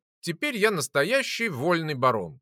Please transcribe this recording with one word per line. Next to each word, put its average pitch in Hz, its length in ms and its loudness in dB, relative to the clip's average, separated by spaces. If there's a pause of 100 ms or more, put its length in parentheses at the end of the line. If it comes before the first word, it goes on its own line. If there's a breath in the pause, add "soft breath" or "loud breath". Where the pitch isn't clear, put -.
(200)
Теперь 240 360 -4
я 208 140 4
настоящий 208 800 0
вольный 156 460 0
барон. 117 480 0